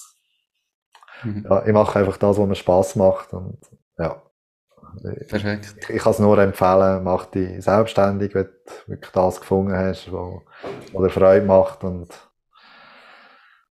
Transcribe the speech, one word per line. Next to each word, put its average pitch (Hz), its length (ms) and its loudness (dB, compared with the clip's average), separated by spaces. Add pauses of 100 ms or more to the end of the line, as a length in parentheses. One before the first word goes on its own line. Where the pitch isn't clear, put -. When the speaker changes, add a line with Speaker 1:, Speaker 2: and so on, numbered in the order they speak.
(1200)
Speaker 1:
Mhm. 104 240 -10
Speaker 2:
ja, 98 160 2
ich 107 80 2
mache 104 280 4
einfach 95 160 0
das, 101 200 2
was 101 120 2
mir 98 80 -2
Spass 92 400 2
macht 95 360 2
und, 92 240 -12 (400)
ja. 78 240 -8 (1080)
Speaker 1:
Perfekt. 104 540 -8
Speaker 2:
Ich, - 80 -14
ich 110 120 -4
kann 113 80 2
es 107 80 0
nur 104 180 4
empfehlen, 95 680 2
mach 90 220 -4
dich 92 360 -8
selbstständig, 98 720 0
wenn 98 120 -2
du - 440 -20
wirklich - 220 -16
das 92 280 -2
gefunden 95 320 -2
hast, 92 380 -6
wo, 90 320 -12 (500)
wo 95 80 -6
dir 92 100 2
Freude 95 360 4
macht 95 380 2
und, 90 240 -10 (1700)